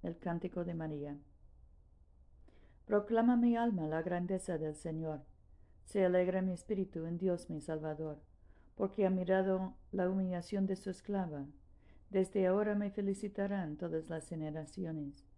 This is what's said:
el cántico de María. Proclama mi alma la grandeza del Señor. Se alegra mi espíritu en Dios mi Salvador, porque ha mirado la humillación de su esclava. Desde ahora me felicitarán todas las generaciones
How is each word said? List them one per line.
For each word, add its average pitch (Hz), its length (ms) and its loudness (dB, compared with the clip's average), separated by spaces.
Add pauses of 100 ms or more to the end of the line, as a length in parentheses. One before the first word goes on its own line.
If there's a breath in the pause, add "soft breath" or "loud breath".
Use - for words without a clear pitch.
el 170 160 -6
cántico 175 440 -4
de 170 120 -4
María. 147 420 -6 (1700 soft breath)
Proclama 226 500 4
mi 233 220 4
alma 214 300 0
la 160 160 0
grandeza 175 560 -2
del 156 160 -2
Señor. 160 460 -6 (640 soft breath)
Se 196 200 2
alegra 180 380 4
mi 190 80 0
espíritu 185 560 -4
en 170 100 -4
Dios 175 320 0
mi 156 100 -4
Salvador, 156 640 -6 (540 soft breath)
porque 196 320 2
ha - 20 6
mirado 185 640 2 (180)
la 185 160 2
humillación 190 600 0
de 190 80 2
su 190 160 -6
esclava. 175 560 -4 (640 soft breath)
Desde 190 340 4
ahora 208 300 4
me 202 160 0
felicitarán 196 840 -2
todas 160 320 -4
las 160 200 -6
generaciones 156 960 -6 (120)